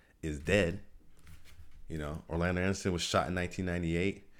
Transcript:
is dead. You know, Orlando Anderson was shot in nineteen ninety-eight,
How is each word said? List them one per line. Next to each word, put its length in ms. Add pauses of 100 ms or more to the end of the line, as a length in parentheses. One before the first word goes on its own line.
(220)
is 180
dead. 400 (1120)
You 100
know, 300
Orlando 320
Anderson 320
was 100
shot 240
in 80
nineteen 300
ninety-eight, 640 (120)